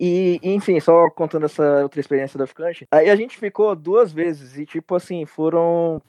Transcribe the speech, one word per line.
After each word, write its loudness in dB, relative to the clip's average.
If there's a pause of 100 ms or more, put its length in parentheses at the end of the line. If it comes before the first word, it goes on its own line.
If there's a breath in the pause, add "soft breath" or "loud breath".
E, 0
enfim, 0
só 4
contando -4
essa 0
outra -6
experiência -4
da -4
ficante, -10
aí 4
a 6
gente -6
ficou -2
duas 0
vezes -6
e, -10
tipo -8
assim, -6
foram -2